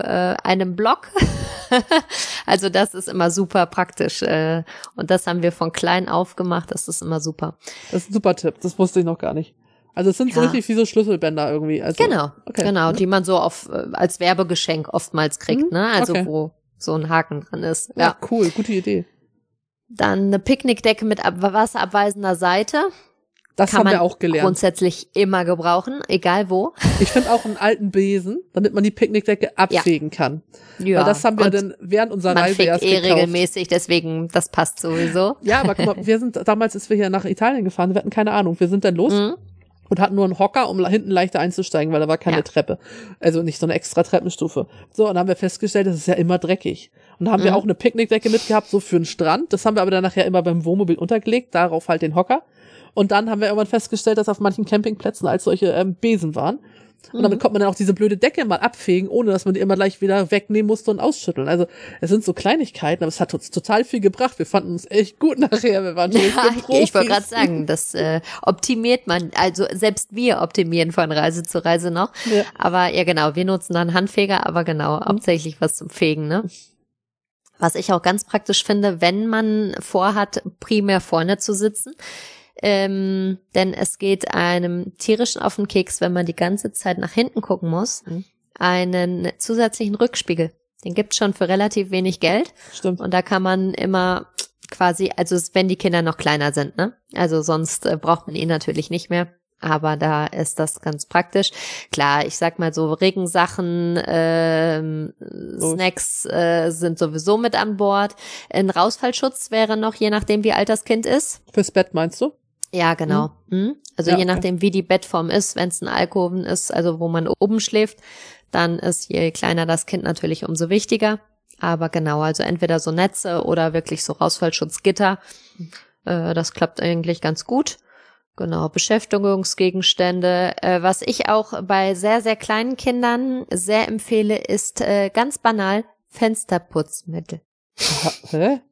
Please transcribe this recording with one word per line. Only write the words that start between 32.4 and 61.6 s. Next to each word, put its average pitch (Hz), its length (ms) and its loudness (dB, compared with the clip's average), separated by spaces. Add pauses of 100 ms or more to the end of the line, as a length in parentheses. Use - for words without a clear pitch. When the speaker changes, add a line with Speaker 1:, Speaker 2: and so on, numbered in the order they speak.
Speaker 2:
Reise 185 120 2
Speaker 1:
fegt 180 120 4
Speaker 2:
erst 170 140 2
Speaker 1:
eh 190 180 4
Speaker 2:
gekauft. 175 140 4
Speaker 1:
regelmäßig, 175 540 2
deswegen, 170 600 0
das 170 200 0
passt - 320 -2
sowieso. 170 640 0
Speaker 2:
Ja, 233 180 2
aber 254 160 0
guck 233 100 0
mal, 202 100 0
Speaker 1:
<laughs> 190 100 -10
Speaker 2:
wir 220 120 4
sind 240 180 -4 (120)
damals, 220 260 2
als - 160 -6
wir 214 60 2
hier 202 140 2
nach 190 140 0
Italien 220 400 0
gefahren, 185 300 0
wir 208 60 0
hatten 208 100 -4
keine 214 220 0
Ahnung. 185 260 0
Wir 180 80 4
sind 190 180 2
dann 180 120 2
los 214 160 2
Speaker 1:
Mhm. 208 240 0 (520)
Speaker 2:
und 180 120 0
hatten 196 160 2
nur 196 80 4
einen 185 160 0
Hocker, 214 280 2
um 190 120 0
la-, 175 80 2
hinten 196 240 0
leichter 185 260 2
einzusteigen, 160 540 0
weil 151 80 2
da 151 80 2
war 160 100 0
keine 160 200 0
Speaker 1:
Ja. 147 40 2
Speaker 2:
Treppe. - 380 -2 (400)
Also 165 240 2
nicht 160 160 -4
so 160 60 0
eine 160 80 0
extra - 280 0
Treppenstufe. 165 640 -2 (260)
So, 214 120 2
und 214 60 0
dann 180 100 0
haben 185 80 0
wir 180 80 2
festgestellt, 196 500 -2
das 180 80 0
ist 156 140 -6
ja 180 60 4
immer 175 240 2
dreckig. - 520 -4 (300)
Und 180 60 0
da 226 60 2
haben 196 120 4
wir 190 80 4
Speaker 1:
Mhm. 190 40 4
Speaker 2:
auch 196 60 0
eine 208 140 0
Picknickdecke 226 540 2
mitgehabt, 220 380 2
so 196 120 2
für - 180 0
den 165 60 -2
Strand. 175 480 -2
Das 196 120 0
haben 214 120 2
wir 202 60 4
aber 190 100 2
dann 185 100 2
nachher 185 240 2
immer 185 160 2
beim 170 220 0
Wohnmobil 170 320 2
untergelegt, 226 580 -2
darauf 170 320 0
halt 165 160 0
den 156 140 0
Hocker. 185 260 2 (540)
Und 202 140 4
dann 208 180 2
haben 214 120 -2
wir 208 80 2
irgendwann 208 180 0
festgestellt, 220 520 0
dass 208 100 2
auf 202 100 0
manchen 202 260 0
Campingplätzen 214 640 -2
als - 160 0
solche, 185 300 2
ähm, 185 240 0
Besen 175 400 0
waren. 190 240 -2 (520)
Und 233 120 -4
damit 202 140 4
Speaker 1:
Mhm. - 40 -12
Speaker 2:
konnte 240 120 4
man 202 80 2
dann 202 80 4
auch 185 40 0
diese 202 180 0
blöde 202 240 2
Decke 277 280 2
mal 196 160 0
abfegen, 190 480 0
ohne 220 240 0
dass 185 140 -2
man 190 80 2
die 190 60 -2
immer 196 140 2
gleich 190 260 0
wieder 196 300 2
wegnehmen 208 380 0
musste 220 240 0
und 202 80 -4
ausschütteln. 175 480 -2
Also 170 180 2 (340)